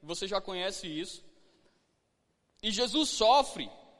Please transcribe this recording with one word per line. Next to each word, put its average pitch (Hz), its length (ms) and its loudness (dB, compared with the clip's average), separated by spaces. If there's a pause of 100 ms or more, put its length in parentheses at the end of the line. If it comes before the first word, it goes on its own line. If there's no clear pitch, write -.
Você 175 240 -8
já 196 120 -2
conhece 190 480 -6
isso. 156 360 -8 (1400)
E 214 100 -2
Jesus 247 380 2
sofre 226 640 4 (280)